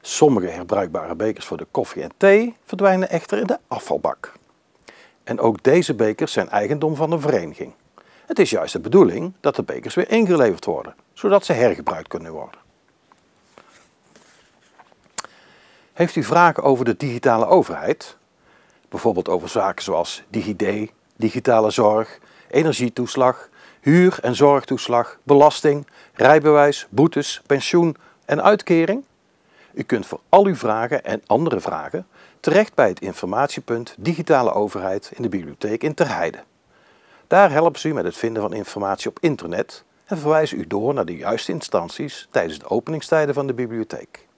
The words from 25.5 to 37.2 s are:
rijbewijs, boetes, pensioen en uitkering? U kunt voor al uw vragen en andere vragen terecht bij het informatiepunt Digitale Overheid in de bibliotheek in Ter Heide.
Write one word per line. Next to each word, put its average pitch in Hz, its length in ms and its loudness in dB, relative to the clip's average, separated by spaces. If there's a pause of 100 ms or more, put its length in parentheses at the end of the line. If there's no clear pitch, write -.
rijbewijs, 147 760 4
boetes, 147 560 0
pensioen 160 500 0 (300)
en - 180 -2
uitkering? 196 600 2 (680)
U - 100 -8
kunt 107 220 -2
voor - 140 -10 (100)
al 202 160 6
uw 190 100 0
vragen 117 480 -2
en 107 220 -6
andere 147 340 0
vragen - 480 -8 (320)
terecht 190 340 0
bij 127 140 4
het 90 120 -2
informatiepunt 117 960 -6
Digitale 147 560 0
Overheid 98 600 -4
in - 80 -12
de 120 80 -4
bibliotheek 98 540 -6
in 151 100 -4
Ter 175 220 -2
Heide. 85 280 -6 (840)